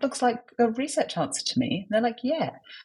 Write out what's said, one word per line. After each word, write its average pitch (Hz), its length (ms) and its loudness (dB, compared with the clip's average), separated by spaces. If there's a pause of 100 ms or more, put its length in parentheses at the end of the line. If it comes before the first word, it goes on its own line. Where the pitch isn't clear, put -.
looks 262 200 -2
like 240 180 4 (180)
a 240 140 6
research - 460 -2
answer - 260 -2
to - 160 0
me." 156 260 0
And - 80 -16
they're 233 160 4
like, 226 140 -6
"Yeah." 269 280 0 (340)